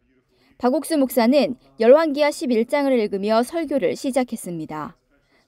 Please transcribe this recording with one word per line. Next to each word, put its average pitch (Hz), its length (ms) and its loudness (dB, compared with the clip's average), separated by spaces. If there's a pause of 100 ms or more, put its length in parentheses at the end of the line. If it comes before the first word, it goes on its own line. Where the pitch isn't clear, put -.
(560)
박옥수 285 400 -2
목사는 247 600 2 (220)
열왕기하 294 520 4
십일 247 340 -2
장을 277 260 -2
읽으며 214 520 0
설교를 277 520 -2
시작했습니다. 175 1000 -6 (520)